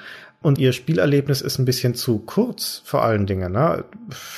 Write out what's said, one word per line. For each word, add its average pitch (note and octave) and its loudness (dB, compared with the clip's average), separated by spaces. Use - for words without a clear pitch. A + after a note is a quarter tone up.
Und C#3 4
ihr B2+ 4
Spielerlebnis C#3+ 2
ist - -6
ein C3 4
bisschen B2 0
zu A2+ 0
kurz, - -4
vor A#2+ 0
allen G#2+ 2
Dingen, F#2 -2
ne? C#3 0